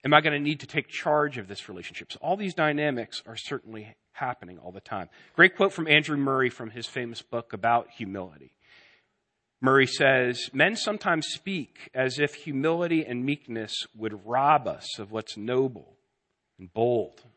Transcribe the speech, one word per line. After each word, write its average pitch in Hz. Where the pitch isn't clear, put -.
Am 147
I 151
gonna 147
need 147
to -
take 151
charge 147
of 98
this -
relationship? -
So -
all 180
these 196
dynamics 147
are 113
certainly 110
happening 98
all 87
the 95
time. 95
Great 180
quote 190
from 160
Andrew 151
Murray 135
from 113
his 117
famous 117
book -
about 117
humility. 92
Murray 131
says, 127
"Men 170
sometimes 208
speak -
as 131
if 147
humility 160
and 123
meekness 117
would 107
rob 135
us -
of 104
what's 110
noble 123
and 92
bold 117